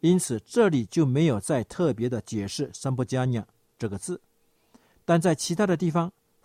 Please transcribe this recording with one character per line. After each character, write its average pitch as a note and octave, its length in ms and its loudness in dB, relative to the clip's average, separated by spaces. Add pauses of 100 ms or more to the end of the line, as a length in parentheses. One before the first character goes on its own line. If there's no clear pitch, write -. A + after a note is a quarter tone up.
因 F3+ 180 4
此 A#2 260 -4
这 A3+ 240 2
里 C3+ 160 2
就 D#3+ 220 0
没 C#3 200 2
有 A#2+ 120 2
再 B2+ 240 -2
特 D3+ 320 0
别 A#2 140 -2
的 A#2+ 140 -4
解 G2+ 260 -6
释 C#3 260 -6
三 C3 220 -4
不 B2+ 80 -2
加 B2+ 200 -2
尼 B2 160 0 (380)
这 A2+ 100 -6
个 G2 80 -6
字。 - 240 -10 (840)
但 E3+ 140 4
在 E3 140 2
其 - 200 -4
他 G#3 120 2
的 F3+ 100 2
地 E3 140 0
方， E3+ 200 -2 (340)